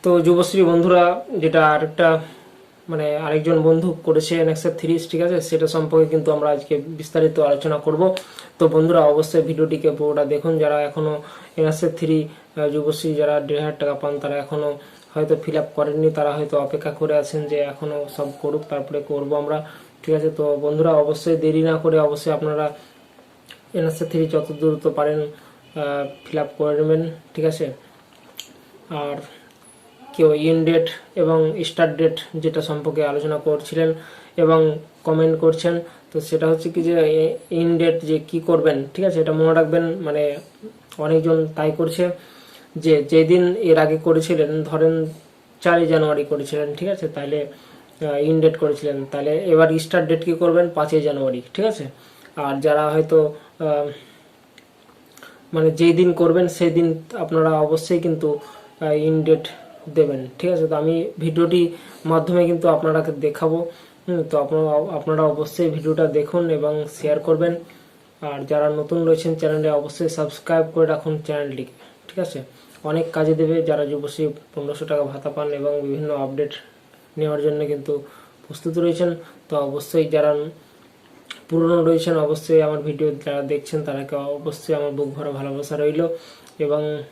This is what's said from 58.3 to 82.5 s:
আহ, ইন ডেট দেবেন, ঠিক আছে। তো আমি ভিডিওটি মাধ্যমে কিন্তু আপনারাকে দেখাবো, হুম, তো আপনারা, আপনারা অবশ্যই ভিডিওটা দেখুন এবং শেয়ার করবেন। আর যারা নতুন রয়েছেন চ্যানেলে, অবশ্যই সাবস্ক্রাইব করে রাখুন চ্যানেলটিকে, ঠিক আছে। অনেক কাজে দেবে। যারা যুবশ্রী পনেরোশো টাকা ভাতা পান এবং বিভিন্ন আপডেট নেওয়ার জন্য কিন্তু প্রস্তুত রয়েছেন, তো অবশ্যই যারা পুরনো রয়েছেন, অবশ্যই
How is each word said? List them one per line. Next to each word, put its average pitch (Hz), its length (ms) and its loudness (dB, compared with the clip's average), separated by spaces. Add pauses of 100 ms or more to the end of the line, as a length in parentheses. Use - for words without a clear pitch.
আহ, 151 720 -4
ইন 160 80 2 (100)
ডেট 156 180 4 (520)
দেবেন, 139 240 2 (160)
ঠিক 180 180 -2
আছে। 160 160 0
তো 156 100 0
আমি 165 140 0 (280)
ভিডিওটি 165 380 2 (500)
মাধ্যমে 170 380 2
কিন্তু 170 160 0 (100)
আপনারাকে 160 360 0 (140)
দেখাবো, 160 320 0 (480)
হুম, 175 140 -2 (100)
তো 156 140 -2
আপনারা, 156 280 0 (260)
আপনারা 156 260 0 (100)
অবশ্যই 156 420 -2
ভিডিওটা 156 300 0 (120)
দেখুন 170 260 0 (140)
এবং 151 160 -2 (240)
শেয়ার 147 200 0 (100)
করবেন। 170 260 2 (760)
আর 139 100 -8 (120)
যারা 147 160 2 (120)
নতুন 170 280 -2
রয়েছেন 160 320 2
চ্যানেলে, 156 300 0 (100)
অবশ্যই 156 380 -4
সাবস্ক্রাইব 160 560 0
করে 160 200 4
রাখুন 151 200 -4 (140)
চ্যানেলটিকে, 139 460 -6 (340)
ঠিক - 180 -10
আছে। 139 140 -12 (500)
অনেক 160 160 -2 (100)
কাজে 156 260 2
দেবে। 160 140 2 (140)
যারা 147 220 0
যুবশ্রী 147 320 -6 (300)
পনেরোশো 147 380 -8
টাকা 147 200 0
ভাতা 139 240 -10
পান 147 120 -4 (120)
এবং 143 120 -2 (140)
বিভিন্ন 151 240 -4 (160)
আপডেট 139 260 -4 (680)
নেওয়ার 151 260 -2
জন্য 151 140 0 (120)
কিন্তু 143 220 -4 (520)
প্রস্তুত 160 380 -8
রয়েছেন, 170 260 0 (380)
তো 156 60 -6 (140)
অবশ্যই 147 380 -2 (100)
যারা 147 160 4 (1200)
পুরনো 165 280 2 (100)
রয়েছেন, 165 280 2 (100)
অবশ্যই 156 420 2